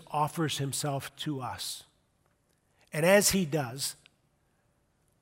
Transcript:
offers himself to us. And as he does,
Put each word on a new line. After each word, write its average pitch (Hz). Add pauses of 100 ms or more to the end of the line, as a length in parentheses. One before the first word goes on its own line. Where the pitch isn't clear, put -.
offers 151
himself 139
to 143
us. 104 (1120)
And 156
as 196
he 190
does, 135 (1200)